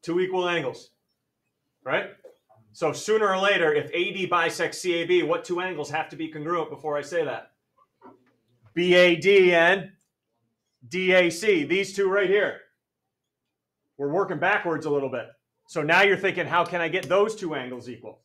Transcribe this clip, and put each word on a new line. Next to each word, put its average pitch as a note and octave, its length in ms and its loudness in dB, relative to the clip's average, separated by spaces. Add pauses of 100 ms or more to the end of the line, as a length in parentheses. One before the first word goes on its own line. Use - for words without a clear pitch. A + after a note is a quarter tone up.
Two E3+ 180 -2
equal F#3 280 -2
angles, D#3 420 -6 (920)
right? F#3 260 -4 (640)
So D#3 200 -4
sooner G#3+ 360 0
or F#3+ 100 0
later, F#3 340 2
if D3 200 -2
A F3+ 200 -2
D F#3 140 -4
bisects E3+ 520 -2
C F3+ 160 -2
A E3+ 120 -2
B, F3+ 160 4
what E3 220 -2
two F3 160 -4
angles F3 300 -6
have D#3 180 -4
to D#3 80 -18
be D#3 120 -8
congruent D#3 400 -6
before D3 280 -6
I D3 60 -4
say E3+ 220 -2
that? A#2+ 280 -8 (1200)
B F3 200 2
A F3+ 200 8
D F#3 400 6
and F3 380 4 (960)
D F#3 240 -2
A F3+ 180 4
C, F#3 320 0
these F#3+ 320 -2
two G3 160 0
right G3 180 0
here. F#3+ 320 0 (1400)
We're C#3+ 140 -4
working F#3 260 -2
backwards F3 480 -2
a D3+ 40 -4
little C#3 200 -2
bit. A#2 180 -8 (400)
So D#3+ 140 -6
now E3+ 200 4
you're G3+ 140 4
thinking, F#3 300 -2
"How E3 180 0
can F3 160 -4
I E3 80 -2
get D#3 200 -6
those G#3 280 2
two E3 180 -8
angles B2 340 -10
equal?" - 360 -18